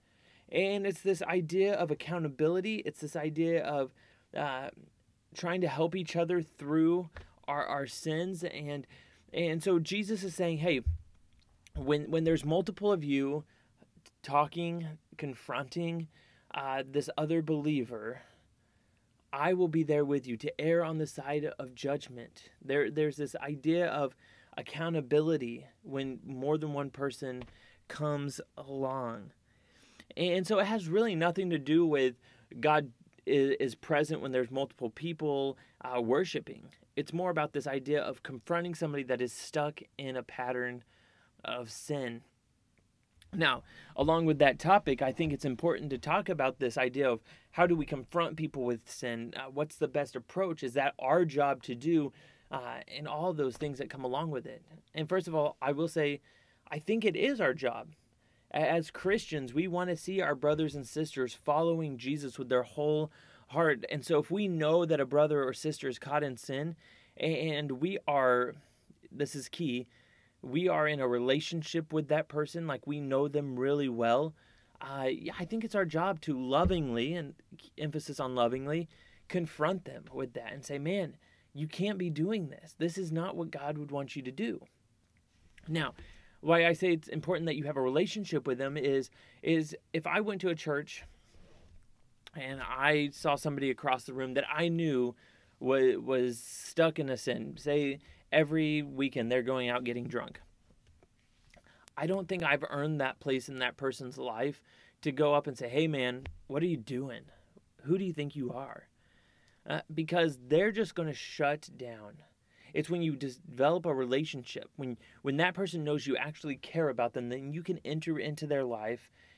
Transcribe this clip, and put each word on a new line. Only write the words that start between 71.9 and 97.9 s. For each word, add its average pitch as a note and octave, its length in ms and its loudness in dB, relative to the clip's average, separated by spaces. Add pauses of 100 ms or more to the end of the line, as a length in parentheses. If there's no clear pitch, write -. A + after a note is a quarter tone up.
with D3+ 140 0
that D3+ 220 2
person, D3+ 360 -4
like, C#3 220 -4
we D3 120 -4
know C#3 280 2
them C#3 320 -2
really C#3 300 2
well, A#2+ 440 2 (480)
uh, C3+ 260 -4
yeah, - 300 -4
I G3 80 -6
think A3+ 180 -4
it's A3 120 -6
our G3 100 2
job E3 360 0
to C3+ 180 -2
lovingly, C#3 720 2
and D#3 220 -6 (420)
emphasis D3+ 420 -6
on C3 140 -2
lovingly, C3+ 560 2 (380)
confront F3 580 0
them C3 260 -14
with C3 220 -6
that A#2 180 -8
and C3+ 140 -12
say, C#3+ 140 -6
"Man, E3+ 380 -2 (340)
you D3+ 160 -6
can't G3 300 -2
be F3 140 -2
doing F3 360 -2
this. C3 300 -18
This D#3+ 200 -2
is F3 140 -4
not E3 240 -2
what E3 140 -6
God D3 280 -6
would C#3+ 140 -8
want C#3 240 -6
you C#3 60 -6
to B2+ 100 -8
do." G3+ 300 -4 (1080)
Now, D#3 280 -2 (440)
why E3 260 6
I E3+ 80 6
say F3 200 2
it's D#3+ 160 -2
important D#3+ 380 -2
that D3 100 0
you C#3 80 -4
have D3 100 -4
a C#3 60 0
relationship D#3+ 640 0
with B2 120 0
them C#3 180 -4
is, C3+ 320 2 (320)
is D#3 340 2 (160)
if D#3+ 160 -2
I F3+ 140 2
went G3+ 200 -4
to F#3 80 2
a E3+ 60 2
church D3+ 480 -4 (1300)
and C3+ 280 -8
I C#3+ 500 4
saw C#3+ 240 0
somebody C#3 360 0
across C3 340 0
the C3 80 -12
room C3 220 -4
that C#3 140 2
I D#3+ 200 2
knew D3 460 2 (440)
wa-, C3 400 6
was B2 400 0
stuck - 600 0
in C#3 100 -2
a B2 80 -2
sin, A#2+ 400 -4
say C#3+ 420 0 (320)